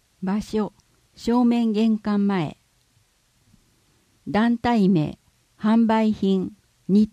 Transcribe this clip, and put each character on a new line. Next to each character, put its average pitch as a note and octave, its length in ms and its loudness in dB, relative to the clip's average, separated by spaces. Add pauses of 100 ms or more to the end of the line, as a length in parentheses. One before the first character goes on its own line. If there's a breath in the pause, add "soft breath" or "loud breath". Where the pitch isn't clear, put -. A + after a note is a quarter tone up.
(220)
場 F#3+ 200 -4
所、 G#3+ 320 -6 (400)
正 A#3+ 320 0
面 A#3 260 0
玄 A3 240 0
関 G#3 300 -2
前。 F#3 320 -4 (1700)
団 A#3 300 0
体 A3+ 320 2
名、 D#3+ 280 -2 (400)
販 A3+ 280 2
売 A3 260 0
品、 F#3+ 400 -2 (360)
日 G#3+ 240 2